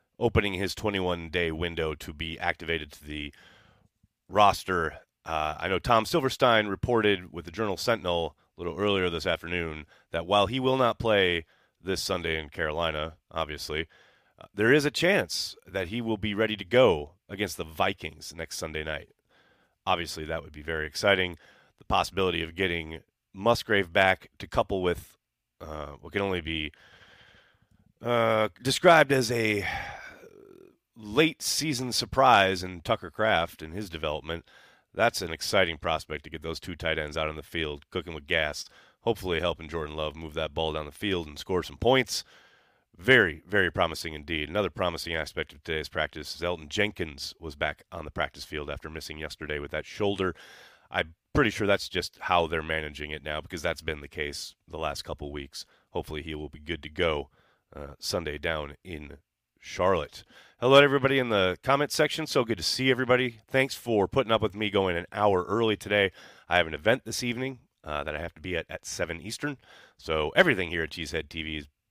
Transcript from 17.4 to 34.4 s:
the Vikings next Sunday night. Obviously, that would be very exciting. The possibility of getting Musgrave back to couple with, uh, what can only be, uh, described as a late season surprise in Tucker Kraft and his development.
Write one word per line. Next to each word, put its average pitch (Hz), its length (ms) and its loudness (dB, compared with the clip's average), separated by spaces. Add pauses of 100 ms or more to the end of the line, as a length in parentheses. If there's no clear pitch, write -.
the 87 80 -6
Vikings 80 720 -4
next 82 220 -10
Sunday 78 260 -6
night. 78 240 -8 (800)
Obviously, 85 400 -2
that 80 160 -4
would 78 100 -20
be 76 80 -16
very 78 260 -4
exciting. 92 520 2 (400)
The - 80 -20
possibility 90 560 0
of 82 120 -8
getting 85 460 -4 (320)
Musgrave 101 580 2
back 95 380 4 (100)
to 98 80 -12
couple 101 360 0
with, 87 340 -2 (460)
uh, 76 300 -12 (100)
what 82 100 -16
can 101 80 -2
only 95 220 -2
be, 78 300 -6 (1300)
uh, 113 460 2 (100)
described 143 520 6
as 123 200 2
a 107 320 0 (1300)
late 120 460 2
season 131 500 -2
surprise 101 720 6
in 90 200 -10
Tucker 104 280 -2
Kraft 92 520 0
and 78 100 -12
his 98 160 -8
development. 78 560 -6 (500)